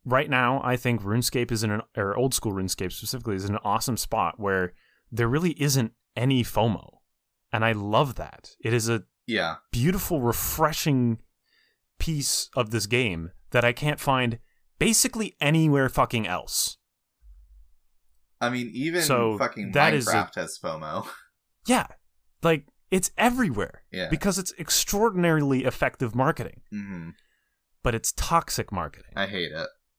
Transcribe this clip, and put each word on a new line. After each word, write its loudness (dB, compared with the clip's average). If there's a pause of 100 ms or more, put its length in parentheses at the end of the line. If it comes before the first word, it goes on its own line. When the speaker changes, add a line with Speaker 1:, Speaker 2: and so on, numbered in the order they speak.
Speaker 1:
right 2
now, 2
I 0
think 0
RuneScape 0
is -2
in 0
an, -2 (160)
or -2
old 0
school -2
RuneScape -4
specifically, -6
is -4
in -2
an -4
awesome 0
spot -2
where 0 (400)
there 0
really 0 (100)
isn't 2 (240)
any 2
fomo. 0 (520)
And 0
I 4
love 2
that. -12 (120)
It 0
is 2
a 0 (220)
Speaker 2:
Yeah. 0 (180)
Speaker 1:
beautiful, 2
refreshing 2 (800)
piece -2
of 0
this -2
game 0 (200)
that 4
I 4
can't -2
find 0 (400)
basically 0
anywhere 4
fucking 0
else. -4 (1600)
Speaker 2:
I -2
mean, -4
even -2
Speaker 1:
So 2
Speaker 2:
fucking -4
Speaker 1:
that 4
is 0
a 2
Speaker 2:
Minecraft 0
has -8
fomo. -8
<laughs> -16 (500)
Speaker 1:
Yeah. 2 (540)
Like, 2 (240)
it's 0
everywhere. 0
Speaker 2:
Yeah. -6
Speaker 1:
Because 0
it's -6
extraordinarily 2
effective -2
marketing. 0 (120)
Speaker 2:
Mm-hmm. -10 (760)
Speaker 1:
But 0
it's -4
toxic -2
marketing. -8
Speaker 2:
I -4
hate -6
it. -8 (320)